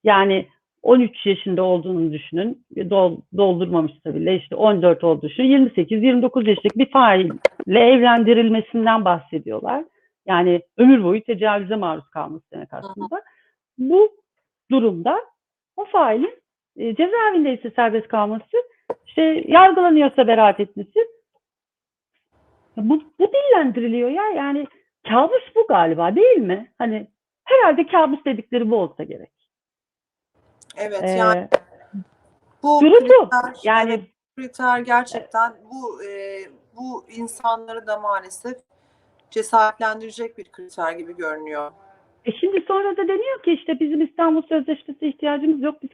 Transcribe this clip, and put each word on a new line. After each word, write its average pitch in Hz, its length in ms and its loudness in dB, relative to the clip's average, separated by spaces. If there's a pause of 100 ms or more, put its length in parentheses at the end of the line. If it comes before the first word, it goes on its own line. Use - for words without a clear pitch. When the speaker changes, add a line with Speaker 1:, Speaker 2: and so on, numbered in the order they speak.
Speaker 1:
Yani 196 440 2 (340)
on 254 180 6
üç 233 260 -4
yaşında 185 360 -2
olduğunu 175 500 -2
düşünün. 165 540 -8 (100)
Dol-, 180 440 -2 (160)
doldurmamışsa 175 800 -2
bile 165 220 -2
işte - 200 -10
on 208 260 2
dört 170 220 2
olduğunu 156 260 0
düşünün. 254 180 0
Yirmi 269 260 4
sekiz, 208 280 -2
yirmi 247 200 2
dokuz 247 240 -2
yaşındaki 208 320 0
bir 262 120 0
faille 196 880 2
evlendirilmesinden 226 1200 2
bahsediyorlar. 165 800 -6 (420)
Yani 175 360 0 (140)
ömür 247 280 6
boyu 202 200 -2
tecavüze 208 520 -4
maruz 160 340 -8
kalması 156 420 -12
demek - 200 -18
Speaker 2:
Hı - 40 -16
hı. - 40 -14
Speaker 1:
aslında. 202 420 -12 (560)
Bu 359 380 2 (540)
durumda 233 500 0 (560)
o 403 80 -10
failin, 330 580 -2 (340)
e, 226 180 -6
cezaevinde 359 640 0
ise 233 180 -12
serbest 226 320 -2
kalması, 214 480 -4 (500)
işte 320 420 0
yargılanıyorsa 330 800 6
beraat 220 340 4
etmesi, 202 460 -4 (1700)
bu, 240 260 0 (160)
bu 403 140 0
dillendiriliyor 247 760 0
ya. 403 200 -4
Yani 285 360 -6 (420)
kabus 294 480 0
bu 453 100 2
galiba, 170 500 0
değil 440 220 4
mi? 202 400 -4
Hani 220 280 -6 (380)
herhalde 349 420 2
kabus 311 380 0
dedikleri 233 460 -4
bu 233 60 2
olsa 170 280 -6
gerek. - 280 -18 (1500)
Speaker 2:
Evet, 202 260 -8
Speaker 1:
Ee, 185 60 -2
Speaker 2:
yani 185 380 0 (1120)
bu 294 180 2
Speaker 1:
durum 381 240 6
bu. 508 40 2
Speaker 2:
kriter, 254 460 4 (100)
Speaker 1:
Yani 226 260 0
Speaker 2:
evet, 220 140 -6 (320)
kriter 247 440 -4
gerçekten 240 720 -4 (120)
bu, 233 400 -16
e, 202 60 -16 (640)
bu 247 280 -14 (120)
insanları 226 680 -8
da 214 120 -6
maalesef 202 580 -10 (720)
cesaretlendirecek 220 1080 -4
bir 196 140 -20
kriter 180 400 -10
gibi 170 240 -16
görünüyor. 156 540 -10 (540)
Speaker 1:
E 220 80 -6
şimdi 381 360 -4
sonra 392 280 -4
da 370 120 -4
deniyor 480 340 -4
ki 349 100 0
işte 320 280 -6
bizim 311 240 -2
İstanbul 320 380 -2
Sözleşmesi'ne 302 640 -6
ihtiyacımız 294 540 -4
yok, 302 200 -8
biz 269 120 -16